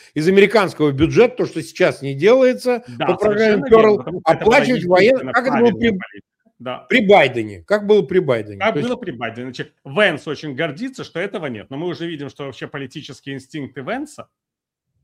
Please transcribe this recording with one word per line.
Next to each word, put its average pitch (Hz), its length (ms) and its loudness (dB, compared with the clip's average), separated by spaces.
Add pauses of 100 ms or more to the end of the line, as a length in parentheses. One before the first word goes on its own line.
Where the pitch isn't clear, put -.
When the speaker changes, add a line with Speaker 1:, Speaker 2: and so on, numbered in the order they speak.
(140)
Speaker 1:
из 156 140 -2
американского 190 640 4
бюджета 151 460 2
то, 170 80 -2
что 160 160 -8
сейчас - 400 -2
не 139 120 -6
делается 247 720 2
Speaker 2:
Да, 123 200 -8
Speaker 1:
по 175 100 0
программе 208 460 0
Speaker 2:
совершенно - 80 -6
верно, 220 120 8
Speaker 1:
Перл, 214 140 4
Speaker 2:
потому 175 240 -8
что 160 140 2
это 160 120 -4
была 233 100 6
Speaker 1:
оплачивать 233 280 2
воен-, 180 220 4
Speaker 2:
единственная 254 280 0
Speaker 1:
как 240 120 0
это 247 100 0
было 233 140 4
Speaker 2:
правильная - 20 2
Speaker 1:
при, 220 260 -2
Speaker 2:
политика. - 280 -18 (320)
Да. 123 200 -10 (100)
Speaker 1:
при 220 180 2
Байдене, 117 580 4
как 208 220 -2
было 202 160 4
при 175 180 -2
Байдене. 107 400 -2
Speaker 2:
Как 214 140 0
Speaker 1:
То 147 60 -4
есть 233 100 -4
Speaker 2:
было 240 60 -6
при 185 160 -12
Байдене. 117 340 -10
Значит, 131 280 -14 (100)
Венс 160 440 -2
очень 147 260 -10
гордится, 165 500 -8
что - 160 -12
этого 190 260 -8
нет. 110 240 -12
Но 135 80 -10
мы 175 100 -8
уже 170 180 -10
видим, 143 240 -10
что 147 140 -16
вообще 139 240 -14
политические 139 680 -14
инстинкты 135 460 -14
Венса, 220 460 -12 (760)